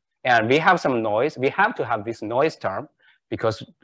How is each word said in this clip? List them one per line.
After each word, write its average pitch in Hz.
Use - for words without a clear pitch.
and 117
we 131
have 175
some 127
noise. 110
We 131
have 202
to 135
have 113
this 113
noise 123
term 110
because 110